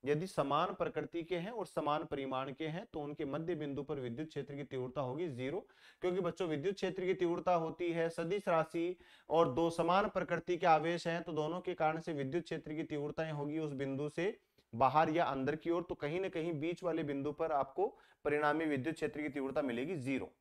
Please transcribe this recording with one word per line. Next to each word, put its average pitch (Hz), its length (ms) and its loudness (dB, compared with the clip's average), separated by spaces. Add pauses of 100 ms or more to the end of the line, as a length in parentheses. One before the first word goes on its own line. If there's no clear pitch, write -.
यदि 151 220 2
समान 151 480 2
प्रकृति 160 480 -4
के 175 140 -4
हैं 170 140 -4
और 220 160 -6
समान 156 380 0
परिमाण 135 480 -4
के 160 140 -6
हैं, 165 200 -6
तो - 140 -8
उनके 147 240 -6
मध्य 160 300 -2
बिंदु 147 280 -4
पर 139 180 -6
विद्युत 127 280 -6
क्षेत्र 139 260 -8
की 143 100 -6
तीव्रता 127 360 -6
होगी 143 280 -2
ज़ीरो, 135 380 -4 (360)
क्योंकि 180 180 0
बच्चों 170 280 -2
विद्युत 156 260 0
क्षेत्र 185 300 -4
की 185 100 2
तीव्रता 175 400 2
होती 165 380 0
है 165 180 2
सदिश 170 380 -2
राशि 170 480 2 (340)
और 160 220 6
दो 165 180 4
समान 175 380 4
प्रकृति 175 480 -2
के 170 100 2
आवेश 165 400 6
हैं, 170 160 0
तो 170 100 -6
दोनों 156 280 0
के 175 140 -2
कारण 160 260 2
से 165 120 -4
विद्युत 143 320 -2
क्षेत्र 156 300 -6
की 160 100 -4
तीव्रताएं 147 480 -4
होगी 147 260 -2
उस 156 140 -2
बिंदु 135 360 -2
से 180 300 -2 (340)
बाहर 131 380 6
या 165 140 4
अंदर 135 320 0
की 160 140 -4
ओर, 170 120 2
तो 170 120 -6
कहीं 156 260 -2
ना 190 80 -2
कहीं 170 320 -2
बीच 170 220 -4
वाले 165 200 0
बिंदु 139 300 -2
पर 160 200 -2
आपको 147 340 2 (380)
परिणामी 147 400 4
विद्युत 147 300 0
क्षेत्र 151 280 -4
की 147 60 -2
तीव्रता 135 340 -2
मिलेगी 135 340 -2
ज़ीरो। 127 440 -2